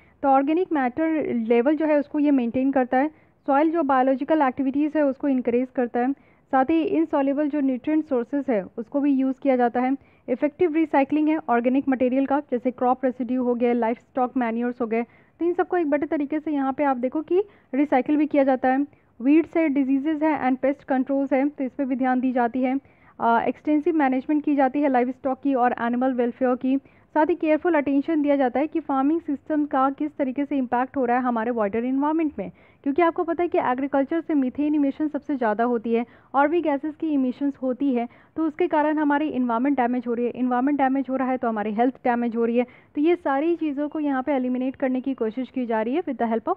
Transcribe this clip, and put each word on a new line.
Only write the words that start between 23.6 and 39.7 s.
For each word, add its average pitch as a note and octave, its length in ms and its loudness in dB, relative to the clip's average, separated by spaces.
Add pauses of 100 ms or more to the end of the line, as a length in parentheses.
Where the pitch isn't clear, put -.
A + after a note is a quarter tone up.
management C#4+ 500 0
की D4 120 2
जाती C4+ 240 2
है D4 80 2
livestock C4 540 -2
की C#4 120 0
और B3 260 2
animal B3 320 -2
welfare A#3+ 420 -2
की, C4 240 0 (360)
साथ D4+ 160 4
ही F4+ 40 2
careful D#4+ 400 0
attention C#4+ 480 0
दिया C#4+ 140 2
जाता B3+ 240 0
है D4+ 60 0
कि D#4+ 140 -6
farming C#4+ 400 0
system D4+ 460 -2
का C#4 240 2
किस D4 260 -6
तरीके C4+ 280 -2
से C#4+ 120 -4
impact B3+ 400 -2
हो C4+ 80 0
रहा A#3+ 120 2
है B3+ 60 0
हमारे A#3+ 280 -2
water A3+ 340 -2
environment D4 540 0
में, F3 140 -8 (300)
क्योंकि C#4+ 200 0
आपको E4+ 220 0
पता E4+ 180 -2
है F4 60 0
कि F4 100 0
agriculture C#4 640 -2
से D#4+ 140 -4
methane C#4+ 400 0
emission D4 340 0
सबसे D4 280 -4
ज़्यादा A3+ 280 0
होती A#3 300 -2
है A#3 120 0 (280)
और C#4+ 140 4
भी E4 140 0
gases D4+ 340 -2
की D#4+ 120 -4
emissions C#4 540 -2
होती C4 320 -2
है, A#3+ 140 -2 (280)
तो D#4+ 80 -2
उसके D#4+ 240 0
कारण D4+ 300 2
हमारी D4 320 0
environment B3+ 460 0